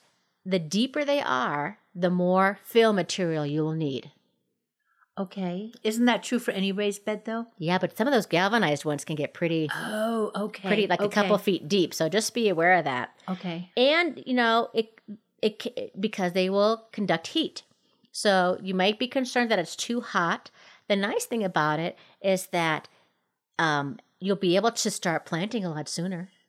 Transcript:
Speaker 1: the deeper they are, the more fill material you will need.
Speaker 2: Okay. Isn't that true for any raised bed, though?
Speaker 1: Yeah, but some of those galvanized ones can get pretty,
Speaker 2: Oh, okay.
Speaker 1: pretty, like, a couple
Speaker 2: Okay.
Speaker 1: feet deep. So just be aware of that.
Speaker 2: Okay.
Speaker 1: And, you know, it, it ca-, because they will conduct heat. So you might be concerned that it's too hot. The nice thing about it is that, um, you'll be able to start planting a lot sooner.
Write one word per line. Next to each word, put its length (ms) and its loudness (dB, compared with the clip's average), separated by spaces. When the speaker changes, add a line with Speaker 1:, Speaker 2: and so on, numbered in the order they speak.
Speaker 1:
the 140 0
deeper 440 -2
they 160 0
are, 600 -2
the 160 0
more 540 4
fill 300 4
material 520 0
you 200 0
will 100 -2
need. 380 -4
Speaker 2:
Okay. 540 -6
Isn't 220 2
that 180 2
true 160 0
for 100 -6
any 220 0
raised 320 -2
bed, 200 -6
though? 220 -6
Speaker 1:
Yeah, 220 0
but 180 -4
some 120 2
of 40 0
those 140 4
galvanized 580 2
ones 200 -2
can 100 -6
get 180 -4
pretty, 400 0
Speaker 2:
Oh, 640 -2
okay. 320 -6
Speaker 1:
pretty, 220 2
like, 120 2
a 80 2
couple 280 2
Speaker 2:
Okay. 80 0
Speaker 1:
feet 240 0
deep. 260 2
So 140 0
just 260 -2
be 140 2
aware 260 4
of 100 4
that. 260 -4
Speaker 2:
Okay. 480 -8
Speaker 1:
And, 500 2
you 80 -2
know, 400 2
it, 260 -4
it 200 -2
ca-, 400 -8
because 320 -2
they 180 2
will 400 2
conduct 380 -2
heat. 340 -4
So 500 2
you 140 -6
might 240 2
be 80 -2
concerned 460 0
that 80 2
it's 160 -6
too 240 -4
hot. 500 -2
The 80 2
nice 300 -2
thing 180 -2
about 340 0
it 180 -4
is 280 0
that, 400 -2
um, 440 -2
you'll 160 0
be 220 2
able 160 2
to 180 -2
start 360 -2
planting 380 -4
a 60 -4
lot 180 -8
sooner. 420 -6